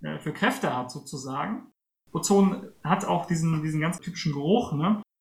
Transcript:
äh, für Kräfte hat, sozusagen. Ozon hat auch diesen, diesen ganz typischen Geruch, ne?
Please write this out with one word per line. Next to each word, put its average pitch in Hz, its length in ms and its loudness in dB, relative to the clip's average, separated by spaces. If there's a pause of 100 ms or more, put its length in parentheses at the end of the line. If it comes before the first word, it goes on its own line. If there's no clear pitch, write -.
äh, 156 160 -6
für - 160 -6
Kräfte 196 420 0
hat, 127 140 -4
sozusagen. 147 840 -8 (400)
Ozon - 600 4 (120)
hat 190 220 2
auch 180 220 0
diesen, 160 340 2
diesen 156 180 -2
ganz 170 200 -2
typischen - 340 -4
Geruch, 156 400 2
ne? 190 300 2 (180)